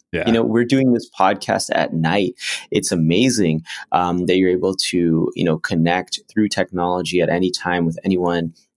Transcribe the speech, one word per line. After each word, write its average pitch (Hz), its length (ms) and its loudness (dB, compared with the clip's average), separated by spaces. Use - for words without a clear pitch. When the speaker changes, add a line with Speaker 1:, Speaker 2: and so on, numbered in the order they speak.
Speaker 1:
Yeah. 87 140 -2
Speaker 2:
you 113 60 2
know, 117 100 2
we're 120 240 2
doing 135 260 4
this 117 160 0
podcast 98 640 0
at - 220 -2
night. 85 400 0
It's - 220 0
amazing, 87 720 2
um, 87 360 0
that 87 100 2
you're 92 140 4
able 92 240 0
to, 85 600 0
you 90 80 -4
know, 82 140 0
connect 87 720 -2
through 107 200 0
technology 90 760 -2
at 80 80 0
any 90 200 0
time 87 360 -2
with 82 180 -4
anyone. 87 480 0